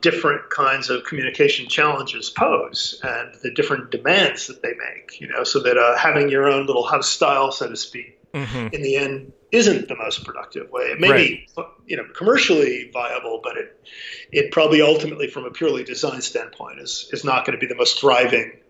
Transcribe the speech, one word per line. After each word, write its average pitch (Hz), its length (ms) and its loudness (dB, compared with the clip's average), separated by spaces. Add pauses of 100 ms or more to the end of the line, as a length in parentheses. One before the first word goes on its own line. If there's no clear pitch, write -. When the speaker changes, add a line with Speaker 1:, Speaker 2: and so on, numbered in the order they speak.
Speaker 1:
different 160 480 0
kinds 135 400 -2
of 123 140 -2
communication 131 640 0
challenges 135 600 -2
pose - 760 -2
and 120 400 -8
the 123 120 -6
different 139 360 -2
demands 151 580 0
that 131 140 -12
they 120 120 -6
make, - 440 -14
you - 100 -16
know, 123 140 -4
so 123 180 -2
that, 123 180 2
uh, 120 180 6
having 147 320 2
your 139 220 4
own 139 160 2
little 123 200 2
house - 220 0
style, 139 420 2
so 131 180 -6
to 113 80 -10
speak, - 420 -14 (160)
Speaker 2:
Mm-hmm. 123 400 -6
Speaker 1:
in 147 80 -8
the 135 140 0
end 139 340 -4 (200)
isn't 214 380 4
the 131 80 -6
most 110 280 -6
productive - 460 -12
way. 123 140 -4
It 127 160 -4
may 185 100 6
Speaker 2:
Right. - 440 4
Speaker 1:
be, 170 80 -10 (240)
you 160 120 -6
know, 113 60 -10 (120)
commercially 147 720 2
viable, 120 540 -6
but 123 140 -6
it, - 200 -12 (540)
it 147 200 0
probably 156 280 6
ultimately 151 480 2
from 127 160 -10
a 123 60 -8
purely 135 340 0
design 127 380 -6
standpoint - 580 -10
is, - 320 -10
is 139 120 -8
not 131 200 0
gonna 127 140 -4
be 127 80 -4
the 123 80 -8
most 120 260 0
thriving 123 520 4 (180)